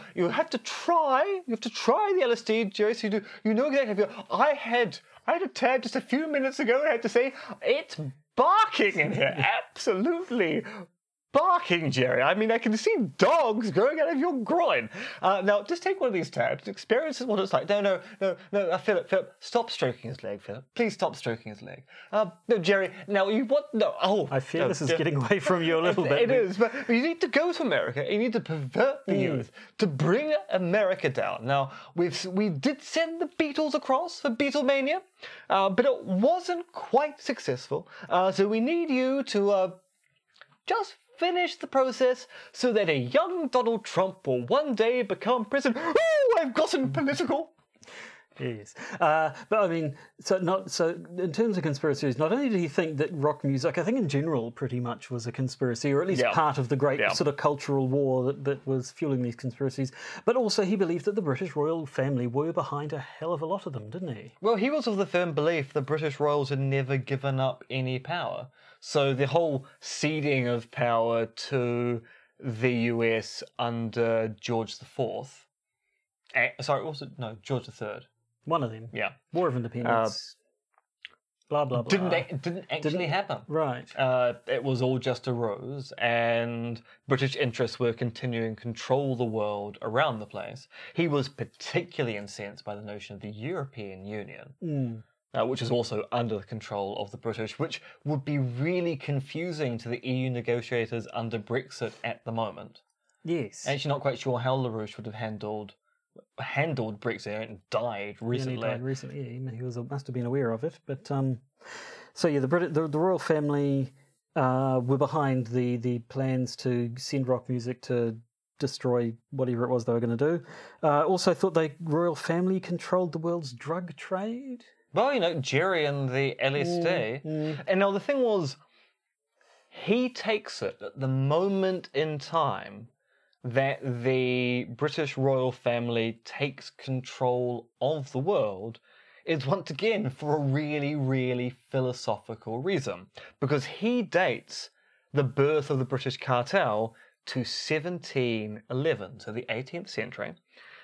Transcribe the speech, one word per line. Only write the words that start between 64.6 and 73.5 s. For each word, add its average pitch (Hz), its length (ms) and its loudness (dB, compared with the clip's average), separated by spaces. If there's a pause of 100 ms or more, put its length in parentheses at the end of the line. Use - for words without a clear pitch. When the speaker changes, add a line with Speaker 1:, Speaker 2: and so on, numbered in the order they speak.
Speaker 1:
was 294 160 0
of 208 100 0
the 196 80 2
firm 175 280 0
belief 151 380 2
the 147 100 0
British 147 380 -2
royals 143 300 2
had 139 100 0
never 135 380 0
given 135 420 -2
up 131 300 -2
any 127 300 -2
power. 135 480 -6 (320)
So 139 340 2
the 135 140 2
whole 147 400 2 (120)
ceding 147 680 0
of 120 240 -2
power 117 560 2
to 120 760 0 (380)
the 123 320 0
U 117 320 2
S 113 400 0 (160)